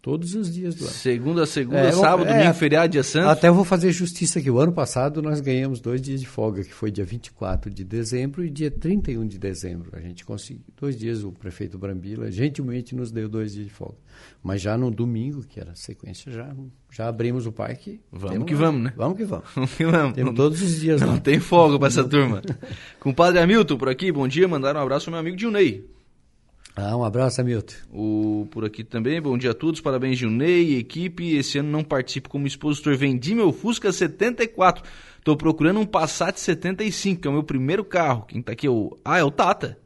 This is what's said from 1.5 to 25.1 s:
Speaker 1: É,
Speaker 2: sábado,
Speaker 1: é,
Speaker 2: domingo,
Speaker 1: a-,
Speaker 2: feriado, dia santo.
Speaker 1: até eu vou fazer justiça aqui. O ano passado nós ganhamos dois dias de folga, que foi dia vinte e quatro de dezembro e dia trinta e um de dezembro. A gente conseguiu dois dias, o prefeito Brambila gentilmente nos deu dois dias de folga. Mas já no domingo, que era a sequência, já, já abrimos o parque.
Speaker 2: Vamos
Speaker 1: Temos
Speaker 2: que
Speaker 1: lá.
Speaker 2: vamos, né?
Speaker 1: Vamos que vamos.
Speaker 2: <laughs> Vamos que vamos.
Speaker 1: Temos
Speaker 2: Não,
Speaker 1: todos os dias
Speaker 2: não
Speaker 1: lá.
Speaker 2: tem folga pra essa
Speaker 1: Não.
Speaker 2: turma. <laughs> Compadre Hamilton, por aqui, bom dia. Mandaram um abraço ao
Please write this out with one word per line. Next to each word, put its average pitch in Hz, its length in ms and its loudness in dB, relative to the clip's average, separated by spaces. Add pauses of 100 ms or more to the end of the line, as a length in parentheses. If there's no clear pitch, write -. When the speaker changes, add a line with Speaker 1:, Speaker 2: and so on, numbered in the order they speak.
Speaker 1:
É, 135 120 6
Speaker 2:
sábado, 180 340 6
Speaker 1:
é, - 60 2
Speaker 2:
domingo, 175 180 8
Speaker 1:
a-, 160 40 4
Speaker 2:
feriado, 160 400 4
dia 135 100 4
santo. 156 240 2
Speaker 1:
até 156 220 8
eu 175 40 10
vou 180 120 6
fazer 185 260 4
justiça 175 480 -2
aqui. 135 100 0
O 120 80 4
ano 165 140 4
passado 151 500 -2
nós 151 200 -2
ganhamos 131 400 -2
dois 123 200 -4
dias 135 200 -6
de 127 40 -8
folga, 107 380 -4
que - 100 -12
foi 110 160 -6
dia 101 140 -4
vinte 117 240 -10
e - 40 -20
quatro 95 380 -4
de 98 140 -12
dezembro 123 640 -4
e 165 40 -6
dia 147 220 -6
trinta 175 400 -2
e 117 60 -4
um 110 100 -4
de 98 100 -10
dezembro. 87 540 -8
A 82 80 -14
gente 87 240 -16
conseguiu 110 380 -14 (180)
dois 139 180 -6
dias, 110 280 -6
o 92 80 -10
prefeito 95 440 -12
Brambila 98 540 -8
gentilmente 127 640 -4
nos 123 160 -8
deu 110 160 -6
dois 107 240 -6
dias 104 160 -12
de 104 60 -18
folga. - 240 -16 (440)
Mas 98 200 -4
já 104 160 0
no 127 120 0
domingo, 120 540 -4
que - 160 -18
era 85 140 -14
a - 20 -16
sequência, - 560 -16
já, 127 240 -12 (340)
já 113 200 -6
abrimos 117 360 -2
o 113 60 -6
parque. 123 480 -10 (100)
Speaker 2:
Vamos 92 220 -8
Speaker 1:
Temos 123 160 -2
Speaker 2:
que 160 60 0
Speaker 1:
lá. 147 80 2
Speaker 2:
vamos, 147 220 2
né? 127 120 -4
Speaker 1:
Vamos 170 220 -2
que 220 80 -4
vamos. 87 220 -8
Speaker 2:
<laughs> - 60 -20
Vamos 135 220 -2
que 160 100 0
vamos. 160 280 4
Speaker 1:
Temos 127 180 0
Speaker 2:
Não, - 20 -6
Speaker 1:
todos 151 280 2
os 165 180 -2
dias 156 220 2
Speaker 2:
não 120 140 4
Speaker 1:
lá. - 40 2
Speaker 2:
tem 147 220 4
folga 165 360 6
pra 135 120 4
essa 131 140 2
Speaker 1:
Não. 127 60 0
Speaker 2:
turma. 127 320 2 (300)
<laughs> - 300 -16
Compadre 170 400 6
Hamilton, 175 360 6
por 127 120 0
aqui, 165 240 0
bom 135 160 0
dia. 165 180 4
Mandaram 147 320 0
um 139 40 0
abraço 156 260 -2
ao - 20 -8